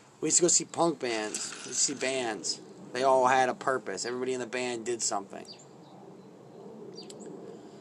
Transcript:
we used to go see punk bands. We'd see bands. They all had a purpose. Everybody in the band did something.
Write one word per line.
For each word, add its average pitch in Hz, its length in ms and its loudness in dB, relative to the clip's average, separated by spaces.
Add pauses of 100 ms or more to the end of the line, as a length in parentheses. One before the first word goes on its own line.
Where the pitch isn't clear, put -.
(220)
we 151 60 0
used 156 100 4
to - 60 8
go 175 40 6
see 165 160 6
punk 156 360 2
bands. 110 540 -2 (120)
We'd 131 100 -8
see - 180 2
bands. 123 680 -2 (320)
They 123 100 0
all 131 240 6
had 131 220 6
a 123 40 -2
purpose. 113 520 -2
Everybody 127 280 -2
in 127 60 -2
the 123 60 -4
band 120 400 -4
did 117 160 -2
something. 98 440 -4 (2250)